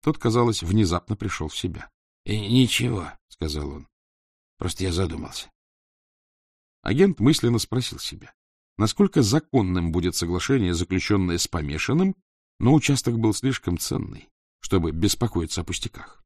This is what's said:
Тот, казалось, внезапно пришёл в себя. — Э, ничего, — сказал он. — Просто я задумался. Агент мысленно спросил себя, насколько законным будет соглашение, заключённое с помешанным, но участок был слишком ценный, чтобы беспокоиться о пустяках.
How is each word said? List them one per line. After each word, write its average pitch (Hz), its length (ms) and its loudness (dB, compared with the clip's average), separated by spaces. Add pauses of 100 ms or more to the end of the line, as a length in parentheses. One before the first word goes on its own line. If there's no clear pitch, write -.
Тот, 156 160 0
казалось, 117 460 2
внезапно 90 520 2
пришёл 90 320 -6
в - 100 -10
себя. — - 320 -8 (360)
Э, 107 100 -2
ничего, — 107 760 2 (160)
сказал 73 420 -6
он. — 73 180 -14 (720)
Просто 90 260 -4
я 92 80 -2
задумался. - 600 -4 (1300)
Агент 151 400 2
мысленно 120 380 4
спросил - 400 -6
себя, - 340 -14 (440)
насколько 143 440 2
законным 95 720 0
будет 87 220 0
соглашение, 90 580 0
заключённое 90 640 0
с - 100 -2
помешанным, 90 680 0 (440)
но 123 140 6
участок 131 460 2
был 110 140 4
слишком 123 440 -2
ценный, - 520 -6 (300)
чтобы 85 320 0
беспокоиться 87 680 -2
о - 20 -8
пустяках. - 640 -10